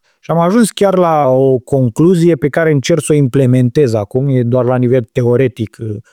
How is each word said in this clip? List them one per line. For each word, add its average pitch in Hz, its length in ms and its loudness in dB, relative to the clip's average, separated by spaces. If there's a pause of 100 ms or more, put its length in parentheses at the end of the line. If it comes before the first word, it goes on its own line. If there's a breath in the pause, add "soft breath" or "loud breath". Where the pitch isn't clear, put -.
(200)
Și - 100 -16
am 160 80 0
ajuns 196 320 0
chiar 190 280 0
la 160 300 2
o 131 300 2
concluzie 160 760 0
pe 143 140 -4
care 160 220 -2
încerc 151 320 -2
să - 100 -4
o - 20 2
implementez 127 800 0
acum, 127 340 -4
e 127 140 0
doar 120 220 0
la 127 120 0
nivel 123 260 0 (100)
teoretic, 120 680 -2
uh, 107 160 -10 (160 soft breath)